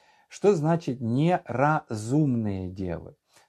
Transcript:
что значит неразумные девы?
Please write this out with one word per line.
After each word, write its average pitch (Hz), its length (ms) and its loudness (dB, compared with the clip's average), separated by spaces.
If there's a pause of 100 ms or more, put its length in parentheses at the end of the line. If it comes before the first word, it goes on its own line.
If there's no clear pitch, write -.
(280)
что - 260 2
значит 156 460 0
неразумные 120 1700 0
девы? 90 480 -8 (320)